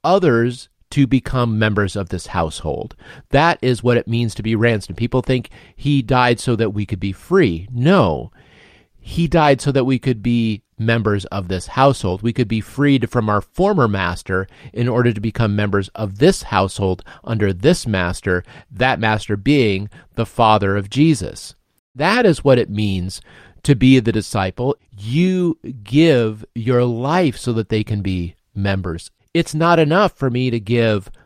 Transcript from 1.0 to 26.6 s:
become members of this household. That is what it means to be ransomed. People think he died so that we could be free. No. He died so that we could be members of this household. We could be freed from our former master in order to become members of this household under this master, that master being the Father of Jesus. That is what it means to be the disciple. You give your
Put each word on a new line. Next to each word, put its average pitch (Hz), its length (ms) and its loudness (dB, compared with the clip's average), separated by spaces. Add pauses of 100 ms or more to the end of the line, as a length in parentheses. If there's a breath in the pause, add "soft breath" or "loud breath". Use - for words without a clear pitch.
become 120 540 0
members 104 360 0
of 98 140 -4
this - 180 -8
household. 78 680 -6 (360 loud breath)
That 160 300 2
is 117 220 -2
what 120 140 2
it - 100 -2
means 117 280 -2
to 104 80 -10
be 113 120 0
ransomed. 107 420 -2
People 123 240 -2
think 127 280 -2 (260 loud breath)
he 143 260 0
died 123 380 2
so 123 160 0
that 104 180 -2
we 104 120 -4
could 92 140 -6
be 95 120 -4
free. 98 600 0
No. 120 600 2 (680 soft breath)
He - 280 -4
died 147 340 4
so 143 100 -2
that 131 140 0
we 131 140 0
could 120 220 -2
be 113 420 0 (140)
members 110 480 0
of 95 220 -8
this 92 200 -6
household. 113 540 0
We 113 120 -2
could 120 140 -2
be 110 140 -2
freed 135 480 0
from 110 200 0
our 101 120 0
former 185 460 0
master 95 600 -2 (240 loud breath)
in 120 160 -2
order 120 240 2
to 104 80 -6
become 107 360 -2
members 101 340 -2
of 101 300 -10
this 180 240 2
household 98 600 -2 (200 loud breath)
under 104 280 -2
this 113 360 0
master, 90 560 -2 (280 loud breath)
that 120 280 0
master 110 360 0
being 104 540 0 (260 loud breath)
the 113 100 -2
Father 104 520 2
of 101 120 -6
Jesus. 139 640 0 (400)
That 202 300 2
is 170 180 2
what 131 160 6
it 110 100 -2
means 98 520 -4 (420 soft breath)
to 143 120 4
be 131 240 6
the 113 120 2
disciple. 107 640 -4 (200)
You 170 600 -2 (260)
give 120 600 2 (100)
your 120 300 0